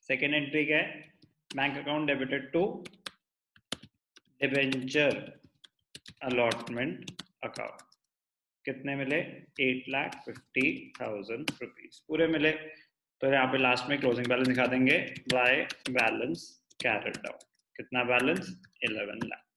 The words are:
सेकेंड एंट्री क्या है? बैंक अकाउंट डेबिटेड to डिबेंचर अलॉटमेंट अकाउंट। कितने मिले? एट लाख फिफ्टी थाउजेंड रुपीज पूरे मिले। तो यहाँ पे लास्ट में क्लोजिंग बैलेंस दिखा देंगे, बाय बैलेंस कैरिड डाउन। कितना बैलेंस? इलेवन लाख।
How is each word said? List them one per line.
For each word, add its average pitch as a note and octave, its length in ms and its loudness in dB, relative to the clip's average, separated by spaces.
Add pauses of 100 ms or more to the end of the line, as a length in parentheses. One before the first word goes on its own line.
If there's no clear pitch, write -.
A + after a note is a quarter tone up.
सेकेंड C#3+ 340 0
एंट्री D3 300 2
क्या D3+ 140 2
है? - 340 -4 (380)
बैंक C#3 280 -2
अकाउंट D3 280 -2
डेबिटेड C3+ 460 -2
to E3+ 120 4 (1800)
डिबेंचर C3+ 720 2 (1120)
अलॉटमेंट B2 880 -2 (340)
अकाउंट। - 380 -10 (840)
कितने C#3 320 -6
मिले? C#3 220 -2 (420)
एट B2+ 280 0
लाख C#3 260 -4
फिफ्टी - 840 -4
थाउजेंड A2+ 500 -4 (120)
रुपीज - 380 -16
पूरे D#3 260 2
मिले। D#3 260 4 (680)
तो C3+ 120 4
यहाँ C3 140 6
पे C3 120 2
लास्ट B2 280 2
में C#3+ 140 0
क्लोजिंग B2 260 2
बैलेंस B2+ 220 4
दिखा B2+ 180 4
देंगे, B2+ 320 4 (340)
बाय B2+ 240 4 (340)
बैलेंस A#2+ 720 -2 (180)
कैरिड G#2+ 340 -2
डाउन। - 220 -10 (380)
कितना B2 280 -2
बैलेंस? C3 580 0 (200)
इलेवन G#2+ 420 -6
लाख। - 200 -12 (120)